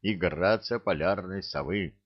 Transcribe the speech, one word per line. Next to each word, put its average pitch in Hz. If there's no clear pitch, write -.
и 104
грация 92
полярной 92
совы. 85